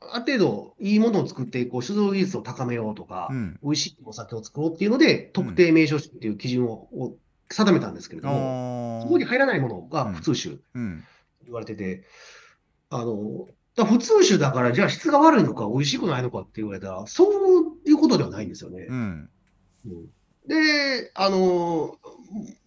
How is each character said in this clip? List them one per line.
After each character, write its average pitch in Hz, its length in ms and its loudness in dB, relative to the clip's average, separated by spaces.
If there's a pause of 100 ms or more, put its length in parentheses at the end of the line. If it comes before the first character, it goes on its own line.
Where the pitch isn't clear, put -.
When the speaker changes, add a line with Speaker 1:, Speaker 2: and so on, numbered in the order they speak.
(140)
Speaker 1:
あ 240 60 -6
る 262 180 -2
程 - 0 -
度 123 420 -2
い 208 160 0
い 214 40 6
も 233 100 4
の 185 140 2
を 131 40 -4
作 - 160 -10
っ - 40 -4
て、 123 180 -4
こ 123 140 -6
う、 - 20 -4
酒 202 140 -6
造 202 180 0
技 196 60 0
術 - 180 -2
を 107 60 -8
高 127 240 -8
め 120 80 -4
よ 110 160 -6
う 104 40 -10
と 95 100 -16
か、 90 260 -10
Speaker 2:
う - 20 -8
ん。 101 300 -8
Speaker 1:
美 135 60 -4
味 151 60 0
し - 120 -4
い - 180 -18
お 110 80 -18
酒 117 220 -12
を 110 80 -10
作 - 180 -10
ろ 160 60 -2
う 160 80 -4
っ - 20 -18
て 196 80 0
い - 20 2
う 214 40 2
の 262 80 2
で、 214 260 4
Speaker 2:
う - 40 -20
ん。 - 40 -20
Speaker 1:
特 123 220 -4
定 175 160 4
名 160 160 6
称 151 100 -2
酒 - 180 -10
っ - 40 -20
て - 80 -8
い - 20 -2
う 104 80 -6
基 127 120 -6
準 123 180 0
を、 113 60 -8 (200)
を 131 240 -10 (320)
定 208 220 2
め 156 80 6
た 123 100 -6
ん 90 60 -12
で - 60 -16
す - 80 -20
け 170 80 -16
れ - 40 -14
ど 139 60 -8
も、 139 80 -2
Speaker 2:
あ 123 640 -6
ー。 - 20 -8
Speaker 1:
そ 120 60 -8
こ 330 100 2
に 269 60 2
入 247 160 -2
ら 269 80 4
な 226 80 0
い 165 40 0
も 131 80 0
の 98 140 -8
が 120 320 -4
普 82 80 -10
通 131 140 0
酒 - 140 -8
Speaker 2:
う - 20 -10
ん。 69 100 -16 (140)
う 127 40 -8
ん。 92 240 -8 (420)
Speaker 1:
言 120 60 -20
わ 113 100 -10
れ 107 40 -12
て 107 100 -12
て、 95 280 -8 (880)
あ 123 120 -6
の、 107 440 -8 (280)
だ-、 233 80 2
普 226 140 4
通 415 260 6
酒 196 140 6
だ 143 140 2
か 131 100 0
ら、 123 120 2
じ 131 60 2
ゃ 202 60 4
あ 147 40 0
質 - 200 -4
が 285 80 4
悪 302 240 8
い - 20 4
の 120 120 0
か、 110 100 -6
美 113 140 0
味 147 80 0
し 247 100 -2
く 302 80 -4
な 139 140 0
い - 20 -2
の 123 80 -4
か 104 120 -8
っ - 40 -16
て - 160 -12
言 107 60 -6
わ 101 60 -8
れ 95 60 -10
た 95 120 -10
ら、 92 160 -10
そ 370 200 6
う 370 640 4
い 302 40 8
う 294 40 8
こ 311 120 4
と 185 100 4
で 135 40 0
は 120 60 -4
な 107 140 -8
い - 20 -6
ん - 40 -10
で - 40 -12
す - 100 -16
よ - 60 -16
ね。 90 180 -16
Speaker 2:
う 123 60 -10
ん。 92 360 -6 (580)
Speaker 1:
う - 20 -14
ん。 85 160 -16 (420)
で、 285 680 0
あ 196 160 2
の、 170 680 2 (680)